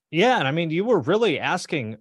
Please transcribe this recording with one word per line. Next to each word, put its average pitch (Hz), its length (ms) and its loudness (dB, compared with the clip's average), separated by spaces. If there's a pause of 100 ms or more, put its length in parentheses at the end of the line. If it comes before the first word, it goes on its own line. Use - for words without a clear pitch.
(100)
Yeah. 220 280 2
And 139 100 0
I 135 40 0
mean, 165 180 -2
you 170 140 0
were 226 160 2
really 170 380 0
asking 131 640 -4